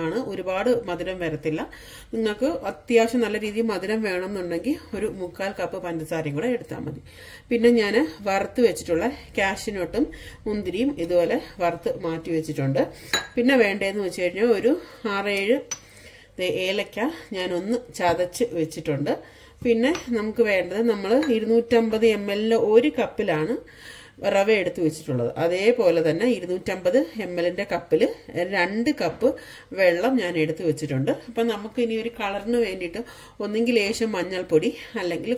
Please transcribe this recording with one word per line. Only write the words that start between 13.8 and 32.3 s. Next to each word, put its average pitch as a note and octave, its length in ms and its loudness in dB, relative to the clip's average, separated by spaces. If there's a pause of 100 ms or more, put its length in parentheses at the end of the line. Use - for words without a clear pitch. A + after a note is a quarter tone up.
വെച്ച് F3+ 180 -4
കഴിഞ്ഞാൽ G#3 340 2
ഒരു A#3+ 120 4 (440)
ആറേഴ് G3+ 420 2 (800)
ദേ F#3 80 -2 (180)
ഏലക്ക G3+ 340 -4 (380)
ഞാനൊന്ന് F3+ 400 -2 (200)
ചതച്ച് F3+ 480 0 (140)
വെച്ചിട്ടുണ്ട്. D#3 520 -2 (540)
പിന്നെ A#3 260 4 (260)
നമുക്ക് G#3+ 340 -2
വേണ്ടത്, F#3 300 0 (120)
നമ്മൾ G3 180 -2 (260)
ഇരുന്നൂറ്റമ്പത് A3+ 680 2 (120)
എം G3+ 80 -6 (100)
എല്ലിൽ A3 180 0 (220)
ഒരു B3+ 240 6
കപ്പിലാണ് G3 560 0 (800)
റവ G3 140 4 (120)
എടുത്ത് F3+ 260 -2
വെച്ചിട്ടുള്ളത്. C3 440 -2 (140)
അതേപോലെ F#3 600 4
തന്നെ E3 200 2 (100)
ഇരുന്നൂറ്റമ്പത് F3+ 640 0 (260)
എം F3 160 -8
എല്ലിൻ്റെ F3+ 320 0
കപ്പിൽ E3+ 300 2 (520)
രണ്ട് G3+ 360 0 (100)
കപ്പ് F#3 280 0 (520)
വെള്ളം F#3+ 420 4
ഞാൻ F3 100 -2 (120)
എടുത്ത് D#3+ 240 -4
വെച്ചിട്ടുണ്ട്. D3 440 0 (160)
അപ്പം A#3 240 0
നമുക്ക് G#3 320 -6
ഇനി A3+ 200 -2
ഒരു A#3 160 -4
കളറിന് G#3 460 -2